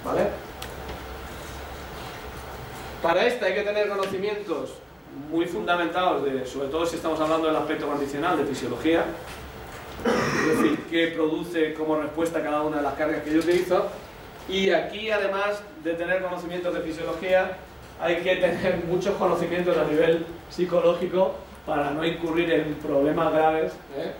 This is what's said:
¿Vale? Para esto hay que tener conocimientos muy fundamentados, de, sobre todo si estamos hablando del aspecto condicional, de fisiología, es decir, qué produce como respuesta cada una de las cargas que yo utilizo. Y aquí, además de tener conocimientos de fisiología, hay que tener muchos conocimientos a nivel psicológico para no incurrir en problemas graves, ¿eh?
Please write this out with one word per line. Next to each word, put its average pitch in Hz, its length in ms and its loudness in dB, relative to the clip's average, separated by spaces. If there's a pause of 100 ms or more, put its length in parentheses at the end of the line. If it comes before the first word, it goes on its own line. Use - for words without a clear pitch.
¿Vale? - 260 0 (2750)
Para 170 200 4
esto 240 220 2
hay 185 80 2
que 202 80 0
tener 208 260 2
conocimientos 196 840 -2 (580)
muy 165 160 2
fundamentados, 170 760 0
de, 131 220 0
sobre 135 240 -4
todo 160 160 0
si 165 100 -2
estamos 156 240 -2
hablando 160 280 2
del 156 100 2
aspecto 151 280 -2
condicional, 143 520 0
de 143 80 0
fisiología, 135 580 2 (1000)
es - 520 2
decir, - 320 2
qué 165 180 4
produce 160 680 0
como 156 260 0
respuesta 160 420 0
cada 151 200 0
una 151 160 0
de 147 60 0
las 143 100 0
cargas 156 280 0
que 151 120 -2
yo 160 60 6
utilizo. 180 480 4 (600)
Y 190 220 2
aquí, 202 420 0
además 202 500 0 (220)
de 165 120 0
tener 180 280 0
conocimientos 175 500 -4
de 160 60 -2
fisiología, 185 800 0 (420)
hay 175 220 2
que 180 160 2
tener 180 500 2
muchos 185 300 2
conocimientos 175 600 2
a 156 60 4
nivel 165 420 4 (240)
psicológico 175 880 4 (300)
para 147 260 0
no 156 140 -2
incurrir 165 440 0
en 151 260 2
problemas 151 580 2
graves, 156 400 4 (240)
¿eh? 175 220 -4